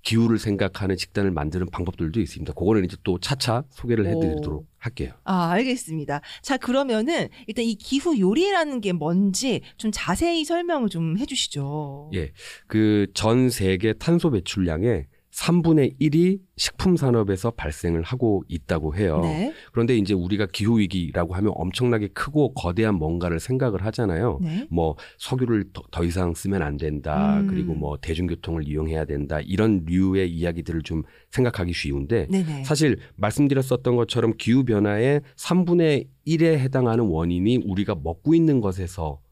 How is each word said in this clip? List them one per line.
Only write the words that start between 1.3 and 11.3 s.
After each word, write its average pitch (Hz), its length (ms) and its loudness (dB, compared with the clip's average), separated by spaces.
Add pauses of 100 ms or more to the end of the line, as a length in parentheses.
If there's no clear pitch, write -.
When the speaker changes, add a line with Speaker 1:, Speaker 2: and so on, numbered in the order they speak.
Speaker 1:
만드는 82 380 -2
방법들도 85 500 -4
있습니다. 76 340 -4
그거는 98 320 2
이제 87 180 -6
또 90 160 0
차차 131 500 -2
소개를 113 360 0
Speaker 2:
오. - 40 0
Speaker 1:
해드리도록 151 560 -2 (120)
할게요. - 360 -8 (100)
Speaker 3:
아, 180 280 0
알겠습니다. 160 720 -2 (200)
자, 269 160 -2
그러면은 254 720 0 (180)
일단 226 200 -4
이 226 100 0
기후 285 440 0
요리라는 294 640 2
게 196 120 -2
뭔지 185 680 0 (160)
좀 214 160 -4
자세히 320 520 -2
설명을 339 440 -2
좀 165 280 -2
해주시죠. 147 1000 -6